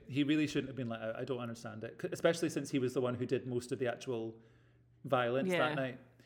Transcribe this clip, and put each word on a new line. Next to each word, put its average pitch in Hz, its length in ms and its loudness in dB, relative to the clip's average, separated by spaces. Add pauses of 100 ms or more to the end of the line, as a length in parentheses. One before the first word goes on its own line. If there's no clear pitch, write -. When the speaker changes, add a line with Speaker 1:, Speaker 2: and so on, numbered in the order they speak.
Speaker 1:
He 131 160 0
really 151 240 4
shouldn't 135 220 -2
have 131 80 -10
been 123 120 -4
let 113 140 -4
out. 113 140 -4
I 127 80 -4
don't 123 160 -2
understand 113 420 -8
it, 113 180 -10
c-, 175 120 -4
especially 165 380 2
since 139 200 -4
he 143 80 2
was 127 160 2
the 143 60 2
one 123 140 2
who 123 120 -2
did 127 220 0
most 123 240 -2
of 123 80 -4
the 127 80 0
actual 113 460 -4 (680)
violence 127 460 4
Speaker 2:
Yeah. 165 180 4
Speaker 1:
that 151 80 0
night. 131 220 -2 (280)